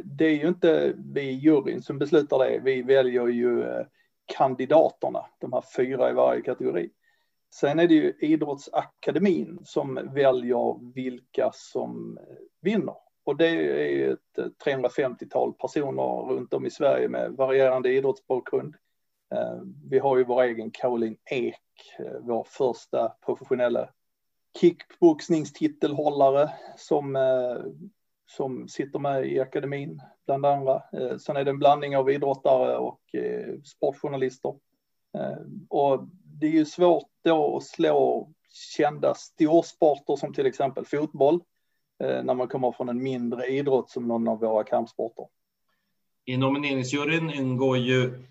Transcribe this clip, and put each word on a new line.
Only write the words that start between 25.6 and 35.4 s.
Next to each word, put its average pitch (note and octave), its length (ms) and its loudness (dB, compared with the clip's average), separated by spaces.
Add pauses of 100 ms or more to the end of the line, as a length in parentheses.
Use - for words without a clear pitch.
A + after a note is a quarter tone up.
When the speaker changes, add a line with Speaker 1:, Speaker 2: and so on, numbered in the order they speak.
Speaker 1:
som, C#3 400 -4
eh, B2+ 400 0 (680)
som B2 420 -8
sitter C#3+ 300 -8
med C#3 280 -2
i C#3 140 -2
akademin, C#3+ 600 -6 (240)
bland C#3 200 0
andra. C3+ 360 2 (100)
Eh, B2+ 240 -6
sen D3 200 -8
är C#3 80 -2
det C#3 60 0
en C#3 80 -2
blandning C#3+ 380 4
av C3+ 140 2
idrottare C3+ 640 2
och, B2 240 -6 (140)
eh, A#2+ 400 -6 (100)
sportjournalister. C#3 880 -6 (640)
Eh, - 180 -6 (320)